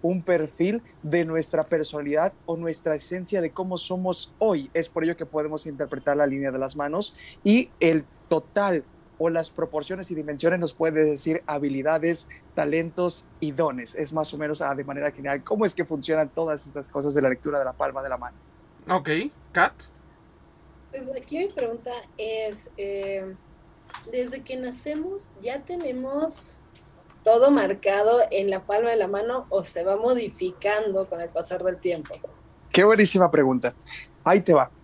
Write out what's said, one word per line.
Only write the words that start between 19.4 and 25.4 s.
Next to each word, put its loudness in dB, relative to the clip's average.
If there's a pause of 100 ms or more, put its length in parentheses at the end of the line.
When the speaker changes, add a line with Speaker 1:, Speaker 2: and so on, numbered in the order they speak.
Speaker 2:
Kat. 4 (1160)
Speaker 3:
Pues -10
aquí -8
mi -2
pregunta -6 (280)
es, -6
eh, -6 (880)
¿desde -6
que -10
nacemos -8 (120)